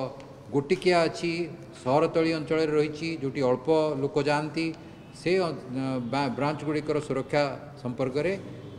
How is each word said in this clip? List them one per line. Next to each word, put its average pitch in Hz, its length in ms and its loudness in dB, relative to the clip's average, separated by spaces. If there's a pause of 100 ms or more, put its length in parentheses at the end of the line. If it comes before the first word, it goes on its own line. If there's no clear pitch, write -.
(520)
ଗୋଟିକିଆ 180 520 4
ଅଛି, 165 460 -2 (340)
ସହରତଳି 160 500 4
ଅଞ୍ଚଳରେ 156 320 0
ରହିଛି, 151 560 0
ଯୋଉଠି 135 200 -2
ଅଳ୍ପ 127 260 2 (340)
ଲୋକ 139 200 -2
ଯାଆନ୍ତି, 151 520 0 (500)
ସେ, 165 140 2
ଅ, 180 120 2 (600)
ବା-, 139 180 0
ବ୍ରାଞ୍ଚ 139 340 0
ଗୁଡ଼ିକର 151 360 -2
ସୁରକ୍ଷା 143 440 0 (380)
ସମ୍ପର୍କରେ 139 580 -2 (400)